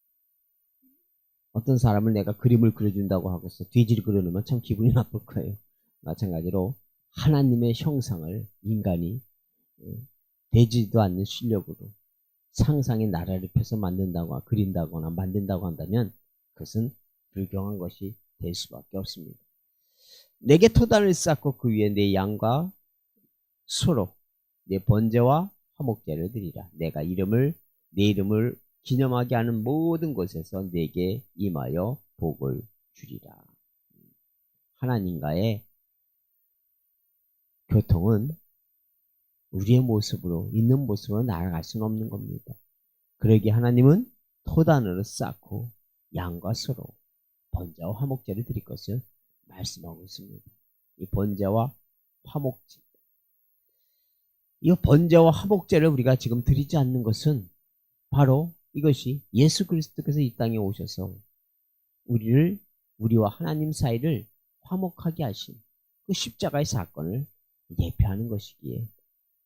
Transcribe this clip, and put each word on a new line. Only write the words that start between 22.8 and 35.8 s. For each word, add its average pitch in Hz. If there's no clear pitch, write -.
소로 117
내 95
번제와 120
화목제를 101
드리라. 95
내가 78
이름을, 98
내 98
이름을 104
기념하게 123
하는 117
모든 160
곳에서 92
내게 90
임하여 87
복을 67
주리라." -
하나님과의 98